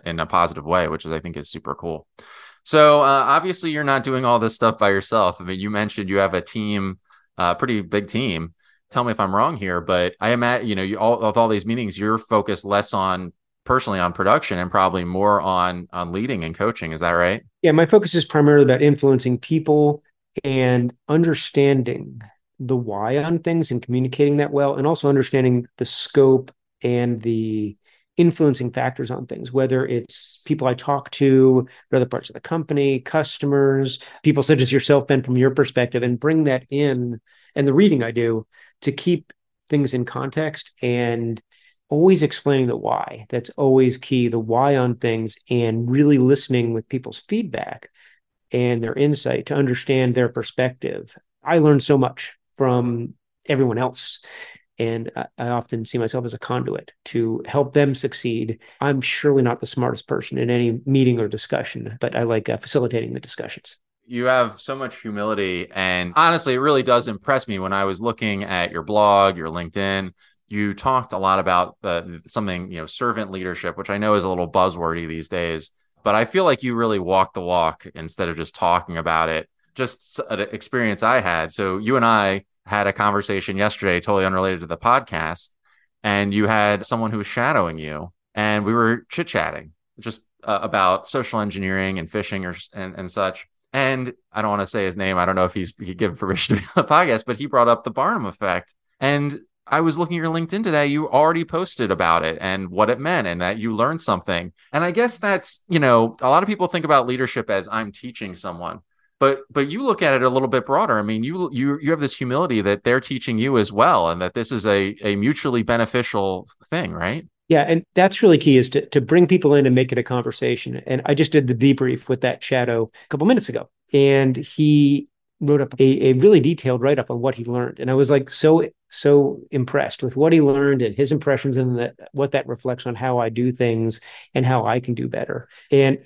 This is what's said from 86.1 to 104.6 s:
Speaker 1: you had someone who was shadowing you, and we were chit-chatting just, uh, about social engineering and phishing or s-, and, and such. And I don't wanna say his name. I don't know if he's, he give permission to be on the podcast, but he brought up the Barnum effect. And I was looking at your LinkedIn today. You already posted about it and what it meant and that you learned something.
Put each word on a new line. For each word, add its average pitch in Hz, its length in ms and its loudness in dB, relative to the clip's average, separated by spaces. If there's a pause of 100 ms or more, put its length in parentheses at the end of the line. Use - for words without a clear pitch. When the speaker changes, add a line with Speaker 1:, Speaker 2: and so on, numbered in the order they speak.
Speaker 1:
you 104 120 2
had 104 380 0
someone 113 260 -4
who 110 80 -6
was 101 80 -6
shadowing 117 520 -2
you, 78 340 -12 (220)
and 107 300 -2
we 107 80 0
were 117 380 0
chit-chatting 80 600 -6 (280)
just, 110 220 -12 (220)
uh, 104 180 -2
about 92 460 0
social 120 320 -4
engineering 95 580 -4
and 82 120 -10
phishing 98 360 -6
or 90 40 -8
s-, - 240 -14
and, 92 220 -12
and 90 140 -12
such. 95 360 -4 (260)
And 131 420 -2 (180)
I 107 100 -6
don't 107 80 -2
wanna 101 160 -2
say 104 180 -4
his 90 120 -4
name. 95 220 -2
I 90 60 2
don't 92 100 2
know 92 100 2
if 90 100 -2
he's, 90 240 -6
he 92 160 -10
give 90 240 -2
permission 95 380 -2
to 92 60 -2
be - 60 -14
on - 180 0
the 151 80 2
podcast, 151 320 2
but 120 100 -6
he 139 100 -8
brought 120 220 2
up 117 160 2
the 117 60 -6
Barnum 175 360 -2
effect. 90 480 -4 (260)
And 143 400 0 (260)
I 151 140 0
was 160 160 0
looking 170 200 -4
at 160 60 -4
your 160 100 -4
LinkedIn 165 320 -4
today. 151 220 2
You 147 220 -2
already 160 360 2
posted 160 460 -4
about 85 340 2
it 80 160 -2
and 95 300 -4
what 107 200 2
it 120 80 0
meant 147 280 -2
and 87 140 -4
that 95 180 -2
you 110 160 -4
learned 139 260 -2
something. 90 520 -4 (200)